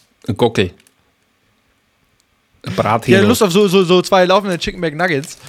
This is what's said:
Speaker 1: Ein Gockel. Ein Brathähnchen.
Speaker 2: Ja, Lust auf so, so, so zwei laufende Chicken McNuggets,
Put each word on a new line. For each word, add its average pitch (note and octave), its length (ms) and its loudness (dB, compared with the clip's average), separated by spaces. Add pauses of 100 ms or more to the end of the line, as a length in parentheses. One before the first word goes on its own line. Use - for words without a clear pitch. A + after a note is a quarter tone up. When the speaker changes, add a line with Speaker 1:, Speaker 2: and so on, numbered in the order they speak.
(280)
Speaker 1:
Ein G#2 80 -6
Gockel. A#2 360 0 (1900)
Ein G#2+ 120 -10
Brathähnchen. A#2 480 2
Speaker 2:
Ja, G#3 40 4
Lust A#3 160 2
auf F#3+ 80 0
so, G3+ 160 2
so, F#3+ 160 2
so F3+ 180 2
zwei F#3 240 2
laufende F#3 320 0
Chicken F#3+ 240 -10
McNuggets, D#3+ 560 -6 (120)